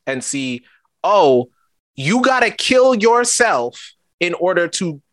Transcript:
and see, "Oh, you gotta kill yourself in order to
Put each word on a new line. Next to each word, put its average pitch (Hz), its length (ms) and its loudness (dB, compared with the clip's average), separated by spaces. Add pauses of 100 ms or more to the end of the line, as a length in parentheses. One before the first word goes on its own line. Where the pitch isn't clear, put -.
and 131 160 -6
see, 131 400 -8 (400)
"Oh, 147 460 2 (460)
you 175 260 -2
gotta 254 300 0
kill 254 440 2
yourself 226 960 0 (260)
in 175 160 -4
order 175 340 0
to 165 320 -6 (120)